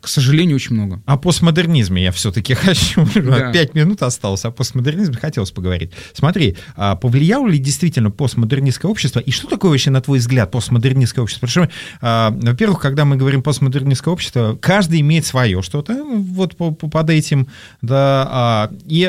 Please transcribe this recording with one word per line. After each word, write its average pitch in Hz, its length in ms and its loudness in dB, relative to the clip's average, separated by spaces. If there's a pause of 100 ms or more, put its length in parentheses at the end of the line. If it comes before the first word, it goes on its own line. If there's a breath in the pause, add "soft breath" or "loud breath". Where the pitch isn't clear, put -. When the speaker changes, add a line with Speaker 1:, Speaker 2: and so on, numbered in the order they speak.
Speaker 1:
к - 60 -14
сожалению, 147 480 2
очень 123 200 -2
много. 98 300 -4
Speaker 2:
О - 120 2
постмодернизме 160 840 2
я 92 120 0
всё-таки 104 400 -2
<laughs> 104 100 -2
хочу. 175 420 2 (100)
Speaker 1:
Да. 127 360 2
Speaker 2:
Пять 160 240 0
минут 160 260 2
осталось, 104 440 -4
о 113 60 -4
постмодернизме 131 640 -2
хотелось 127 340 -4
поговорить. 90 400 -4 (220 loud breath)
Смотри, 156 420 0 (220 loud breath)
а 101 180 0
повлияло 151 540 2
ли 151 100 2
действительно 147 500 0
постмодернистское 135 800 -2
общество? 175 300 -2
И 127 120 0
что - 180 -6
такое 196 220 2
вообще, 139 200 2
на 131 100 4
твой 139 180 0
взгляд, 120 320 2
постмодернистское 127 720 0
общество? 120 260 -6
Потому 175 200 2
что, - 80 -6 (260 loud breath)
а, 113 300 2
во-первых, 123 480 0
когда 143 240 0
мы 139 140 4
говорим 131 260 0
постмодернистское 139 720 0
общество, 113 480 -2
каждый 175 400 2
имеет 151 240 2
своё 110 360 0
что-то, 151 440 -6
вот 190 500 -4
по-, 170 160 -4
по-, 156 160 -8
под 156 220 0
этим, 151 380 2 (340 loud breath)
да, 135 500 2
а, 117 400 0 (160)
и, 160 220 0